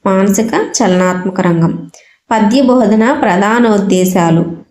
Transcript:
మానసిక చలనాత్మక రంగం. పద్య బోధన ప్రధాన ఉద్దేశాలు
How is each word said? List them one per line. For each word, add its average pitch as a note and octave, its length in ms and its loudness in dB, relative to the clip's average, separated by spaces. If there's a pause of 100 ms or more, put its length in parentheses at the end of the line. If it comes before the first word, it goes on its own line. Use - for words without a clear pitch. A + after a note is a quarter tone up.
మానసిక G3+ 480 0
చలనాత్మక F#3 840 -2
రంగం. E3 500 -2 (400)
పద్య A3 320 2
బోధన A#3 500 2
ప్రధాన A3 560 0
ఉద్దేశాలు F#3 1040 0